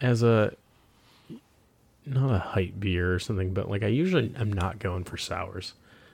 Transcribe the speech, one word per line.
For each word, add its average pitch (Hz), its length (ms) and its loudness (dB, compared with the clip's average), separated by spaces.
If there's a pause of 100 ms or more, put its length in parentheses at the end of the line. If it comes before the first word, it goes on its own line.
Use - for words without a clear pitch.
as 120 220 4
a, 113 320 6 (1500)
not 135 280 2
a 95 40 4
hype 95 420 -2
beer 90 340 0
or 87 40 0
something, 95 340 -2
but, 95 160 -4
like, 101 140 -2
I 107 60 0
usually 151 500 2
am 107 140 -2
not 92 260 -2
going 90 260 -4
for - 120 -12
sours 90 580 -8 (400)